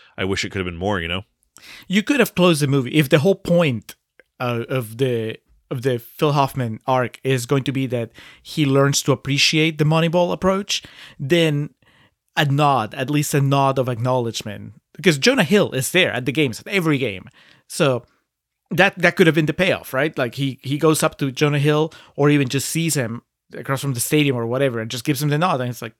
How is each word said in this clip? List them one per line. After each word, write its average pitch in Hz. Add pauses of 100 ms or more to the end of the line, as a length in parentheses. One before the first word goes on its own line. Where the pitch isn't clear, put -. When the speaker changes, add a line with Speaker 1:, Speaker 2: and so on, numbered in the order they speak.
(180)
Speaker 1:
I -
wish 95
it 101
could 98
have 92
been 87
more, 92
you 82
know? 90 (680)
Speaker 2:
You 202
could 285
have -
closed 175
the 147
movie 135
if 151
the 156
whole 185
point, 165 (420)
uh, 120
of 113
the, 117 (340)
of 127
the 127
Phil 147
Hoffman 131
arc 127
is 131
going 139
to 135
be 135
that 117 (300)
he -
learns 139
to 139
appreciate 156
the 151
Moneyball 165
approach, 190 (340)
then 147 (680)
a 165
nod, 139
at 131
least 147
a 147
nod 135
of 123
acknowledgement. 117 (180)
Because 151
Jonah 233
Hill 170
is 127
there 175
at 120
the 139
games, 135
at -
every 165
game. 104 (400)
So 131 (680)
that, 190
that 175
could 185
have 151
been 160
the -
payoff, 147
right? 147
Like, 123
he, 135
he 143
goes 156
up 156
to 139
Jonah 147
Hill 151 (220)
or 143
even 143
just 123
sees 160
him 120 (340)
across 139
from 139
the 117
stadium 143
or 117
whatever 127
and 113
just 117
gives 143
him 151
the 147
nod 160
and 123
it's 120
like, 113